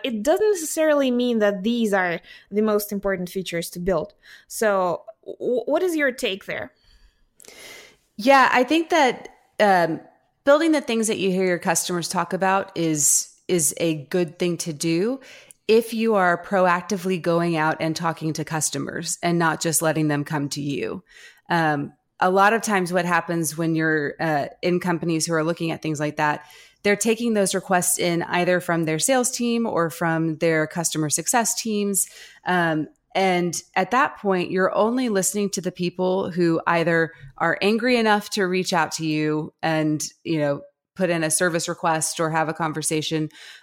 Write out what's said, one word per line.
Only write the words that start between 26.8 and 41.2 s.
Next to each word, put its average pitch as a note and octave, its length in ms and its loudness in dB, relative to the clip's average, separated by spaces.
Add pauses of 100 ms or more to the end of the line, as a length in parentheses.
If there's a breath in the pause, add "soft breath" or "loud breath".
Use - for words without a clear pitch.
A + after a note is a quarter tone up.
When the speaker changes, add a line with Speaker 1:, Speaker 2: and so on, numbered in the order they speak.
Speaker 2:
they're G3+ 140 2
taking A3 400 0
those G3 180 2
requests F3+ 460 0
in E3+ 240 0
either F3+ 360 0
from E3 260 0
their D#3 120 0
sales B3 320 2
team A#3 380 -2
or E3 240 0
from E3 460 -2
their D#3+ 280 2
customer D#3 420 -2
success A3 460 0
teams. G3+ 540 -2 (380 loud breath)
Um, E3 420 0 (260)
and F3+ 480 0 (140)
at F#3 160 0
that C4 260 2
point, F#3+ 320 0
you're F#3 240 0
only A#3+ 360 0
listening G3+ 420 0
to F#3+ 100 -4
the F3+ 100 -4
people F#3 600 -2
who E3 340 2
either E3 480 2 (240 loud breath)
are E3 240 0
angry A3+ 340 2
enough G#3+ 360 2
to G3+ 140 0
reach F#3 280 0
out D#3+ 200 0
to E3 120 -4
you D3+ 560 -2
and, D#3 420 0 (200)
you D#3+ 160 -2
know, C#3+ 220 0 (340)
put F3+ 160 0
in E3 120 0